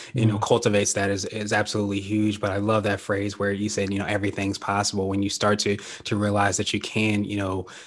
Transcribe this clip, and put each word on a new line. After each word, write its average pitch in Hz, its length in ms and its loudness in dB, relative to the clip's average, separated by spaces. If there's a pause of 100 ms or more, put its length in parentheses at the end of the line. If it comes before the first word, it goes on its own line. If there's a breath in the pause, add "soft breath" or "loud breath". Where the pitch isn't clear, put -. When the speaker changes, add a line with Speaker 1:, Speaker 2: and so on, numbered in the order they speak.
(140 loud breath)
Speaker 1:
you 117 120 4
know, 104 120 6
Speaker 2:
Mm. 110 40 0
Speaker 1:
cultivates 104 500 4
that 98 180 0
is, 98 140 -2
is 104 300 -4
absolutely 104 480 0
huge. 104 400 0
But 101 100 0
I 98 60 -2
love 107 260 2
that 101 160 0
phrase 101 400 -2
where 101 140 0
you 101 160 -2
said, 101 240 -2
you 101 60 0
know, 98 60 -2
"Everything's 98 520 -2
possible." 101 500 0
When 98 160 0
you 98 60 0
start 104 300 2
to, 101 180 0
to - 400 -6
realize 101 400 2
that - 160 -2
you 104 80 -2
can, 107 420 0
you 101 140 -4
know, 95 300 -2 (200 loud breath)